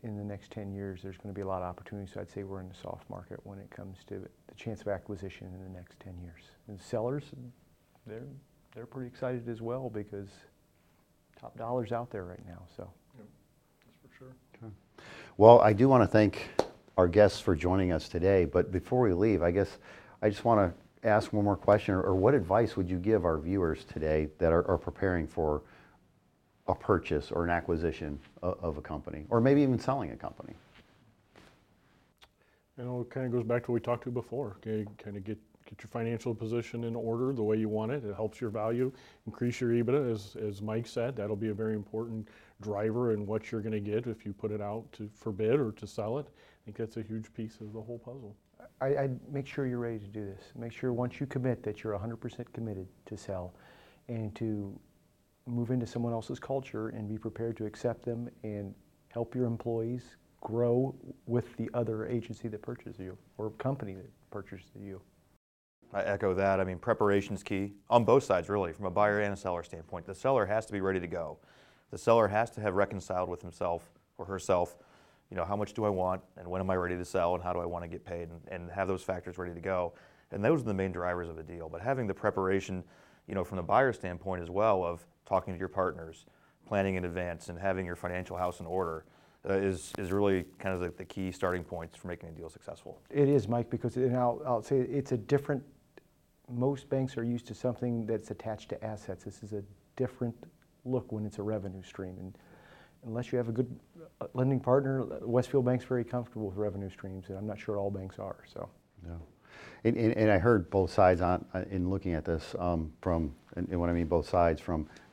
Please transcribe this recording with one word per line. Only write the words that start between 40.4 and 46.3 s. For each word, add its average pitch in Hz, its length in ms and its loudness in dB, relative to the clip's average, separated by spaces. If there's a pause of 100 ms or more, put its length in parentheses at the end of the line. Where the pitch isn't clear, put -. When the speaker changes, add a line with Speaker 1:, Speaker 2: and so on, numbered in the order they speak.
Speaker 2:
Mike 110 240 -4
said. 120 300 -4
That'll 107 180 -2
be 107 140 -2
a 107 60 -2
very 110 200 -2
important 110 540 -6 (320)
driver 110 520 2
in 104 140 0
what 107 240 -4
you're 113 100 -2
gonna 107 200 -2
get 107 260 -2
if 113 180 -6
you 101 80 -6
put 104 200 -4
it 107 80 -4
out 104 320 -6
to, 104 200 -10
for - 200 -6
bid 110 260 4
or 117 140 0
to 104 140 -12
sell 110 320 -4
it. 147 100 -10
I - 360 -20